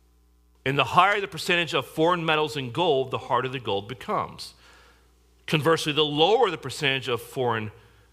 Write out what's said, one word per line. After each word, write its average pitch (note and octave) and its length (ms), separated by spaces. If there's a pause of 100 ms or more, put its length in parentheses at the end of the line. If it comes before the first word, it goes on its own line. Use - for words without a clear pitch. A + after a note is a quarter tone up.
(640)
And C#3 120
the C#3 80
higher G3 360
the G3 80
percentage E3+ 440
of C#3+ 140
foreign E3 380
metals D3+ 320
in C3 160
gold, C3+ 400
the B2 60
harder B2 300
the C3 120
gold G#2 260
becomes. A#2+ 680 (920)
Conversely, D#3 460
the D3+ 120
lower F3+ 460
the D#3+ 80
percentage C3+ 480
of A#2+ 160
foreign A2+ 480 (420)